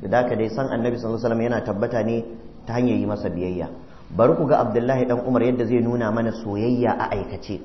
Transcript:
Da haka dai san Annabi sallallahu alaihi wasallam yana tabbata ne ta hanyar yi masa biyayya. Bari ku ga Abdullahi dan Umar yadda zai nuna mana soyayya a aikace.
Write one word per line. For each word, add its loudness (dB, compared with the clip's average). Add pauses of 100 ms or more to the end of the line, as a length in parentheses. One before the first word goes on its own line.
Da 2
haka 0
dai 0
san -4
Annabi 0
sallallahu -4
alaihi -4
wasallam 2
yana 0
tabbata -2
ne 0 (420)
ta -6
hanyar 4
yi 2
masa -2
biyayya. -4 (480)
Bari 6
ku 2
ga 4
Abdullahi 2
dan 2
Umar 4
yadda 2
zai 2
nuna 0
mana 0
soyayya 0
a -4
aikace. -6